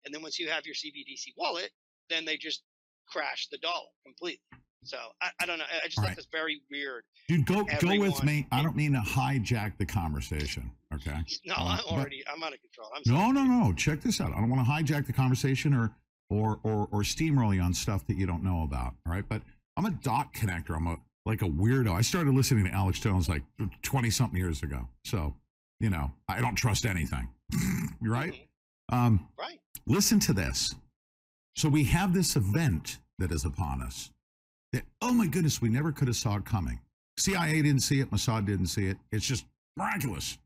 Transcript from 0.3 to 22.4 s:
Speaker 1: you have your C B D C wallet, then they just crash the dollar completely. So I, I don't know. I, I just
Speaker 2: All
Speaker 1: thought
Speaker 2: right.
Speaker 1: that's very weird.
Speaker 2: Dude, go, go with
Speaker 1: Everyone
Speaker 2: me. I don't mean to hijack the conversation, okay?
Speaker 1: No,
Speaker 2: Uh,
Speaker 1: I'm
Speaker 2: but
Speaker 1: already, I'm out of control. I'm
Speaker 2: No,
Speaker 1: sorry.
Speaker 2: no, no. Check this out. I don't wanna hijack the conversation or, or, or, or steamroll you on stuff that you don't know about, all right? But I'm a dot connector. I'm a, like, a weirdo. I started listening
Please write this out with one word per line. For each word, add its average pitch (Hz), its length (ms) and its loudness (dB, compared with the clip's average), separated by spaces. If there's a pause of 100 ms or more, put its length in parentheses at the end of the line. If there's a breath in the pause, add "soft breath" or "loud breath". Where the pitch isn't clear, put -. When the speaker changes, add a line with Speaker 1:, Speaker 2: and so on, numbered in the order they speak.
Speaker 1:
you 165 120 -4
have 160 160 -4
your 151 80 -14
C 151 180 -10
B 147 120 -16
D 135 120 -16
C - 200 -14
wallet, 175 360 -6 (360)
then 165 160 -4
they 156 120 -4
just 151 260 -8 (480)
crash 135 400 -6
the 139 80 -12
dollar 165 300 -4 (160)
completely. 156 360 -10 (420)
So - 140 -12 (240)
I, 180 80 -4 (120)
I 180 60 0
don't 170 120 -4
know. 156 120 -6
I, 165 140 -2
I - 20 -6
just - 120 -6
Speaker 2:
All 104 60 0
Speaker 1:
thought 95 60 -2
Speaker 2:
right. 95 60 -10
Speaker 1:
that's - 160 -16
very 156 380 -4
weird. 139 320 -8 (260 soft breath)
Speaker 2:
Dude, 156 160 4
go, 180 120 0
go 208 80 2
with 147 100 -4
Speaker 1:
Everyone 185 520 2
Speaker 2:
me. 147 240 0
I 131 120 2
don't 160 140 -2
mean 147 180 2
to 127 60 2
hijack 117 760 0
the 98 80 -2
conversation, 71 880 -4 (240)
okay? 71 240 -6 (260)
Speaker 1:
No, 170 100 -6
Speaker 2:
Uh, - 100 -2
Speaker 1:
I'm 92 140 0
Speaker 2:
but 156 140 -4
Speaker 1:
already, 135 300 -4 (100)
I'm 160 100 -8
out 151 120 -6
of - 80 -18
control. 110 340 -20
I'm 147 100 -10
Speaker 2:
No, 120 80 6
Speaker 1:
sorry. 214 180 4
Speaker 2:
no, 277 120 4
no. 240 300 6
Check 151 260 0
this - 220 -2
out. - 100 -2
I - 80 -4
don't 113 80 2
wanna 127 160 2
hijack 147 420 0
the 127 60 -6
conversation 131 600 2
or, 113 200 2 (360)
or, 107 320 0
or, 107 300 0
or 104 100 2
steamroll 131 520 2
you 92 60 2
on 87 140 2
stuff 98 320 -2
that 98 100 0
you 95 100 0
don't 87 160 -2
know 87 200 0
about, 65 320 -4 (120)
all 82 60 -2
right? 92 160 -4
But - 140 -6 (340)
I'm 190 80 -2
a 220 60 0
dot 127 420 -2
connector. 87 440 -4
I'm 82 100 -2
a, 82 100 -2 (300)
like, - 160 -2
a 98 60 0
weirdo. 110 440 2
I 90 80 0
started 143 340 4
listening 110 300 6